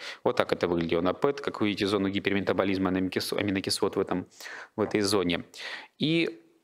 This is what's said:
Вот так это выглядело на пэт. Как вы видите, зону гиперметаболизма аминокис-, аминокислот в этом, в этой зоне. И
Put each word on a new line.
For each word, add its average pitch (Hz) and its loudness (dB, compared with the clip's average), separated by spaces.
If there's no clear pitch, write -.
Вот 123 2
так - 4
это - 0
выглядело 85 2
на 90 2
пэт. 143 0
Как - -4
вы 110 2
видите, 101 0
зону 98 2
гиперметаболизма 95 0
аминокис-, 92 -2
аминокислот 98 -2
в - 0
этом, 92 -2
в 107 0
этой 104 0
зоне. 95 2
И 165 0